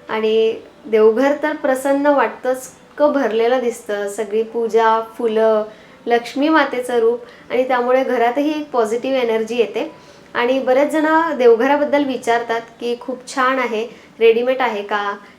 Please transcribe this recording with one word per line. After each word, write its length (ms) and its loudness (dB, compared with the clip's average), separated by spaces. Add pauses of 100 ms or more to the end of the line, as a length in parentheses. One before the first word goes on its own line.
आणि 480 0 (300)
देवघर 460 4 (100)
तर 140 -2
प्रसन्न 500 0
वाटतंच, 500 0
इतकं 560 -2
भरलेलं 460 0
दिसतं, 500 -4
सगळी 340 -4
पूजा, 580 0 (180)
फुलं, 460 2 (420)
लक्ष्मी 420 0
मातेचं 500 0
रूप 220 2 (300)
आणि 180 -2
त्यामुळे 360 0
घरातही 460 0
एक 200 -6
पॉझिटिव्ह 480 -2
एनर्जी 380 -2
येते. 500 -4 (280)
आणि 240 0
बरेच 320 2
जण 480 0
देवघराबद्दल 680 2
विचारतात 560 -2
की 400 -8
खूप 340 -12
छान 240 0
आहे, 300 -4 (320)
रेडीमेड 400 4
आहे 220 -2
का, 340 -4 (220)